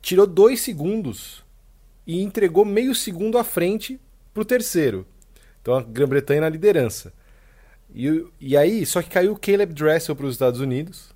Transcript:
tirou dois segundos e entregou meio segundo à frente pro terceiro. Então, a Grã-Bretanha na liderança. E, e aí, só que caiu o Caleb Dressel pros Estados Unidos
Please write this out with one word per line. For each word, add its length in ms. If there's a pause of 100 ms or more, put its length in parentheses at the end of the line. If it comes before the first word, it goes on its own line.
tirou 260
dois 340
segundos 840 (640)
e 160
entregou 420
meio 300
segundo 420
à 80
frente 560 (320)
pro 120
terceiro. 640 (540)
Então, 140
a 80
Grã-Bretanha 600
na 60
liderança. 640 (840)
E, 300 (160)
e 160
aí, 300
só 160
que 80
caiu 220
o 60
Caleb 360
Dressel 420
pros 160
Estados 280
Unidos 560